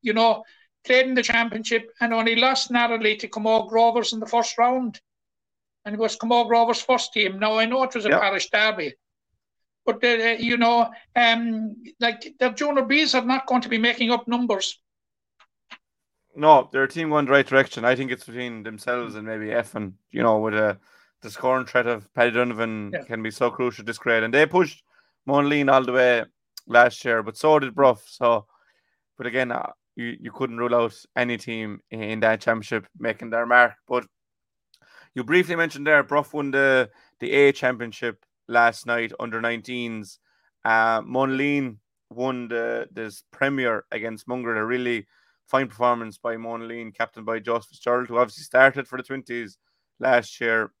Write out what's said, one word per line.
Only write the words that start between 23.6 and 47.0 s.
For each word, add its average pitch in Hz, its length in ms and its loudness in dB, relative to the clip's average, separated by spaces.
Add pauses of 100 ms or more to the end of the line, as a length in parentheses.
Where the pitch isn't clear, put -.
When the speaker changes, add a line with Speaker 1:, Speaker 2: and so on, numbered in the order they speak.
Speaker 2:
this 113 140 -10
grade. 113 240 2
And 113 100 -2
they 151 140 4
pushed 160 380 0 (440)
Monaleen 143 440 2
all 131 100 6
the 127 100 -4
way 123 320 4 (440)
last 120 360 4
year, 113 200 0
but 110 120 -12
so 156 220 4
did 131 160 -4
Bruff. 127 320 4
So, 117 400 0 (720)
but 123 100 -10
again, 123 240 -2
uh, - 220 -6 (240)
you, 120 240 -10
you 110 100 -14
couldn't 117 280 -6
rule 120 180 0
out 117 180 0 (220)
any 120 220 -2
team 110 420 -10 (100)
in, 113 120 -10
in 110 180 -6
that 110 200 2
championship 113 460 -2 (100)
making 117 340 -6
their 117 160 -2
mark. 120 260 6 (160)
But 123 180 -2 (1080)
you 127 100 -6
briefly 170 320 0
mentioned 151 320 -2
there, 147 160 6
Bruff 143 300 -2
won 143 180 -4
the, 135 360 4 (300)
the - 140 -6
A 139 180 6
championship 117 760 -6 (220)
last 117 400 2
night, 117 320 -4
under 113 220 -6
nineteens. 117 760 -8 (460)
Uh, 113 360 2
Monaleen 135 800 -2 (320)
won 123 360 -6
the, 117 460 -6
this 107 400 -14
Premier 131 580 -2
against 110 380 -10
Munger, 120 280 -6
a 107 80 -2
really 120 440 -4 (380)
fine 135 200 0
performance 117 520 -2
by 117 180 -6
Monaleen, 113 580 -12
captained 113 300 -8